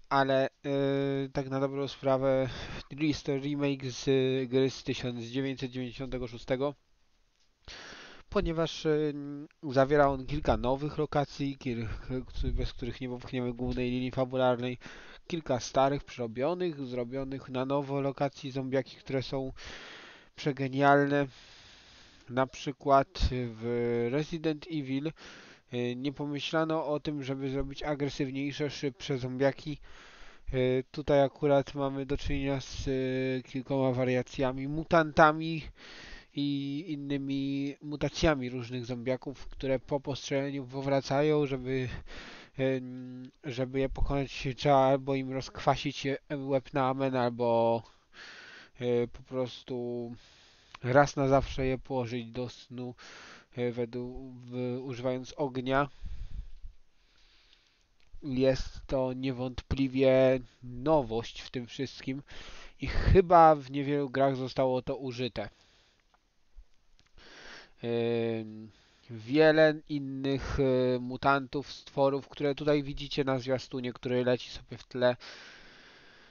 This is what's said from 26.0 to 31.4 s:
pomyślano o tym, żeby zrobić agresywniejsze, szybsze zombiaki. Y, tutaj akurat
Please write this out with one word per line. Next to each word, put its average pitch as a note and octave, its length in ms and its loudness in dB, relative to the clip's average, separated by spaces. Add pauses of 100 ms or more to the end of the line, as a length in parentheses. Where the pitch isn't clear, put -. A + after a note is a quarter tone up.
pomyślano D3+ 760 0
o D3 120 0
tym, D3 240 -4
żeby C3+ 260 -4
zrobić C3+ 340 -4
agresywniejsze, C#3 840 -2
szybsze C#3 480 -4
zombiaki. C3 600 0 (760)
Y, B2+ 380 2
tutaj C#3+ 320 4
akurat C#3 520 2